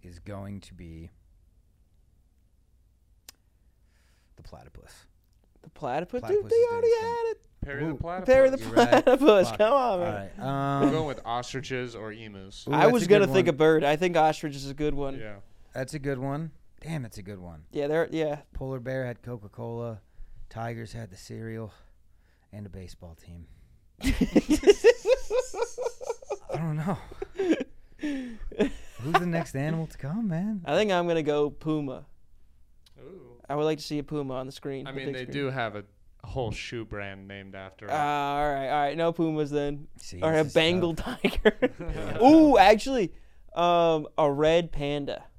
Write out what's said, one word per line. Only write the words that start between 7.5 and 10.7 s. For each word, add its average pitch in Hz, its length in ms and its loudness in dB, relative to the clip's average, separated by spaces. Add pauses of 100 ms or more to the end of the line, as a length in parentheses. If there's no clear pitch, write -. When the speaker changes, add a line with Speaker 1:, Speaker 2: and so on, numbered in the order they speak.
Speaker 3:
Perry 143 220 -6
the 165 60 -2
Speaker 1:
Ooh. 151 60 -4
Speaker 3:
platypus. 185 380 0
Speaker 2:
Perry 262 160 8
the 262 80 -4
Speaker 1:
You're - 120 -8
right. 247 340 6
Speaker 2:
platypus. 254 460 6
Speaker 1:
Fuck. 113 80 -8
Speaker 2:
Come 214 160 4
on, 240 260 2
man. 104 380 -6
Speaker 1:
All 123 80 -8
right, 139 340 -2